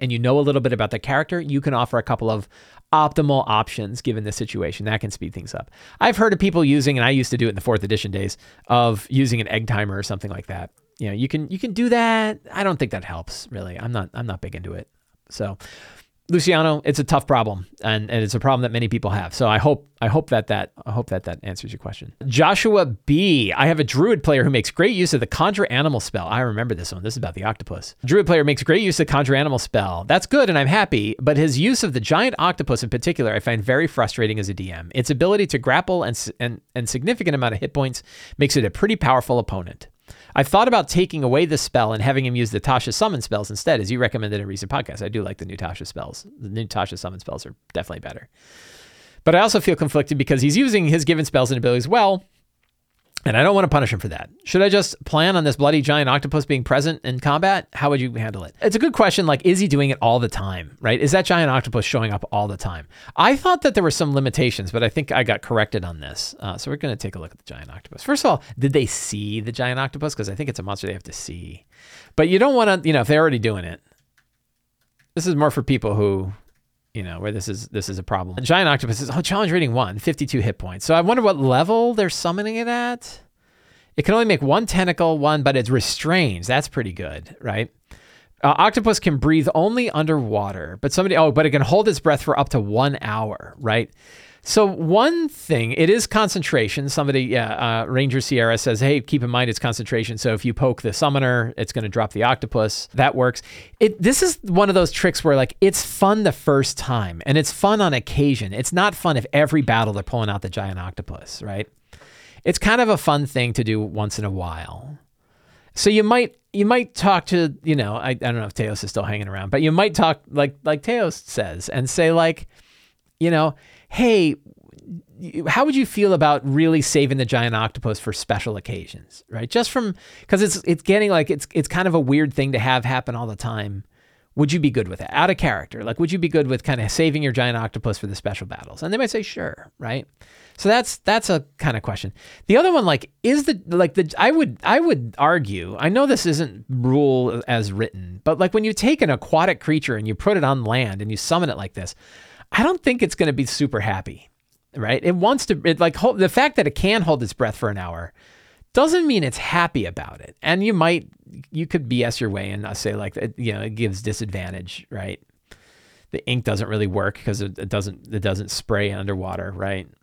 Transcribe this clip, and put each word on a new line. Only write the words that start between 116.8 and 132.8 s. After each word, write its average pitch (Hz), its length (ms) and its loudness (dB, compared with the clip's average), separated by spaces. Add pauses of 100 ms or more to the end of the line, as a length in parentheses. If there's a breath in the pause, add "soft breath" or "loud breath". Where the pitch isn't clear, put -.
talk 185 320 2
to, 170 280 0 (100)
you 156 100 2
know, 107 220 -2
I, 131 140 -4
I - 20 -2
don't 120 220 -2
know 113 100 -4
if 101 80 -10
Teos 107 320 -4
is 98 40 -10
still 101 140 -4
hanging 104 240 -6
around, 98 220 -10
but 139 120 0
you 156 120 4
might 190 200 2
talk 160 280 2 (100)
like, 143 320 0
like 151 180 0
Teos 220 440 -2
says 87 420 -6
and 131 220 -4
say, 165 240 2
like, 165 340 2 (720 soft breath)
you 165 100 2
know, 156 260 2 (340 soft breath)
"Hey, 214 460 4 (840)
y-, 175 280 -10
how 190 200 2
would 294 100 2
you 269 100 2
feel 202 280 2
about 147 340 2
really 156 340 4
saving 139 360 2
the 131 80 0
giant 117 280 0
octopus 110 460 -4
for 107 140 -6
special 107 420 -4
occasions?" - 720 -14
Right? 113 200 -8
Just 233 220 0
from, 220 220 -2 (340 loud breath)
'cause 196 140 4
it's, 202 220 0
it's 165 180 0
getting, 208 280 2
like, 165 200 2
it's, 147 240 -4
it's 156 140 0
kind 180 180 -2
of 180 80 2
a 165 60 4
weird 143 340 2
thing 139 200 -2
to 120 60 0
have 123 260 2